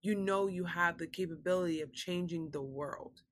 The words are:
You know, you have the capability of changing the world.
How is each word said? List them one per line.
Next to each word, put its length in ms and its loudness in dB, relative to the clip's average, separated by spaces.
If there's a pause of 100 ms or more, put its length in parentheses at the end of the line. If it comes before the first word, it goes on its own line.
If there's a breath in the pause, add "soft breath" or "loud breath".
You 120 4
know, 320 2
you 180 0
have 340 2
the 80 -4
capability 720 0
of 120 -6
changing 580 -2
the 120 -4
world. 680 -8